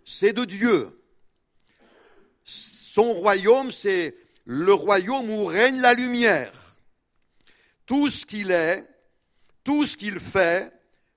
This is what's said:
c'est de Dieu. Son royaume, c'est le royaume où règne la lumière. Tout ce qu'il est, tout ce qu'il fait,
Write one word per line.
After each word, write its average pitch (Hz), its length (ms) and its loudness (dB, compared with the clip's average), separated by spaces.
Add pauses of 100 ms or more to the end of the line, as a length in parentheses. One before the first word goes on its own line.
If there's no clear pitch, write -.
c'est - 260 0
de 233 140 -4
Dieu. 190 560 -2 (1400)
Son - 720 -4
royaume, 202 580 2
c'est 180 440 -4 (300)
le 160 280 2
royaume 208 580 0
où 214 140 -4
règne 240 360 0
la 247 140 6
lumière. 233 840 -2 (1080)
Tout 285 240 0
ce - 160 -10
qu'il 202 240 -6
est, 170 360 0 (760)
tout 294 240 0
ce - 100 -10
qu'il 202 220 -8
fait, 180 520 0 (460)